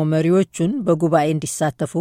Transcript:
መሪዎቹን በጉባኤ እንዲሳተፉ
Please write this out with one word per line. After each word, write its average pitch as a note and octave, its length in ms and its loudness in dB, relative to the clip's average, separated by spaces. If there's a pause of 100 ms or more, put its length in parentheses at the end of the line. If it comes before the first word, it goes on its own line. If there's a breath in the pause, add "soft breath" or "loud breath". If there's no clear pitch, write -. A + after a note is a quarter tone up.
መሪዎቹን E3 640 0 (100)
በጉባኤ D#3+ 480 2
እንዲሳተፉ D3+ 720 -4